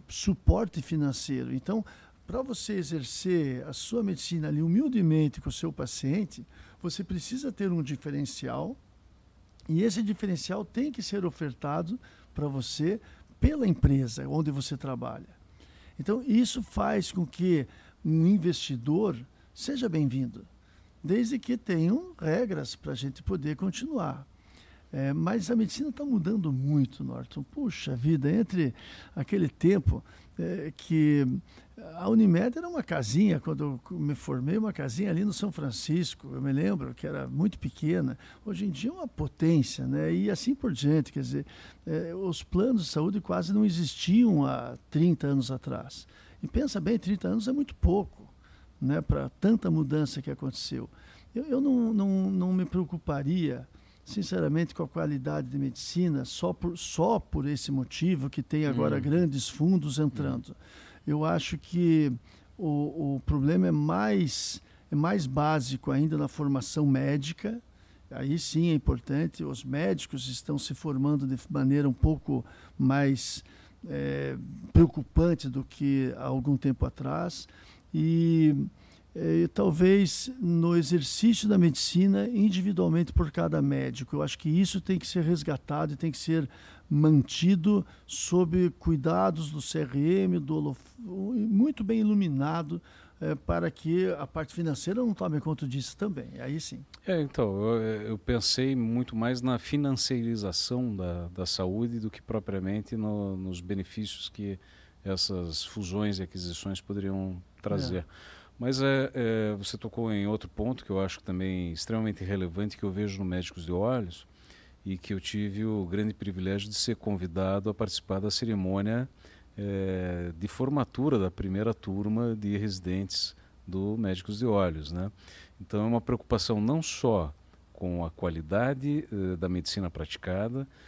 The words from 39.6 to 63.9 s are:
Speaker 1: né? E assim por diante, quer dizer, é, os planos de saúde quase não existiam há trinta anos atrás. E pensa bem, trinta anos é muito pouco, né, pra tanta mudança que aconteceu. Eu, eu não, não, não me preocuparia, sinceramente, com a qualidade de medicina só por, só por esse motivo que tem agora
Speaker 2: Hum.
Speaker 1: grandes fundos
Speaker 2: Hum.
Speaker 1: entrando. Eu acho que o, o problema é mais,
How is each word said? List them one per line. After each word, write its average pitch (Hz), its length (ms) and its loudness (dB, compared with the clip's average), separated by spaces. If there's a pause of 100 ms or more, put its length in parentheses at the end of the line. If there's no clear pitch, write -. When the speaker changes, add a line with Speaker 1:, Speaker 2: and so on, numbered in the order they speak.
Speaker 1:
né? 156 260 -2
E 196 160 0
assim 233 240 0
por 240 200 -2
diante, 143 380 2
quer 139 100 -6
dizer, 139 240 -4 (420)
é, 165 260 -4
os 185 300 -4
planos 208 400 2
de 143 60 -6
saúde 180 320 0
quase 180 320 -2
não 214 120 6
existiam 175 800 4
há 123 320 -4 (120)
trinta 156 360 4
anos 135 260 2
atrás. 127 540 -8 (380)
E 151 40 -6
pensa 233 340 0
bem, 202 180 2
trinta 185 300 -2
anos 208 180 0
é 262 60 0
muito 285 220 -2
pouco, - 540 0 (500)
né, 139 200 0
pra 139 300 0
tanta 202 420 2
mudança 151 500 0
que - 80 -8
aconteceu. 131 600 -6 (440)
Eu, 254 120 -4
eu 269 160 0
não, 247 320 2
não, 196 380 2
não 185 220 2
me 185 120 2
preocuparia, 147 1040 -2 (360)
sinceramente, 165 720 -2
com - 80 -6
a 151 60 -4
qualidade 147 600 -4
de 135 120 -6
medicina 139 640 -2
só - 260 -4
por, 175 240 -4
só - 440 0
por 143 280 -4
esse 143 240 -4
motivo 139 560 0
que 139 140 -6
tem 151 240 0
agora 143 320 0
Speaker 2:
Hum. 101 40 -2
Speaker 1:
grandes 143 460 2
fundos 151 520 2
Speaker 2:
Hum. 156 60 4
Speaker 1:
entrando. 131 500 -2 (500)
Eu 151 180 0
acho 165 360 -2
que 160 520 4 (460)
o, 147 580 -2
o 127 80 -4
problema 151 440 4
é 170 40 2
mais, 170 920 0 (300)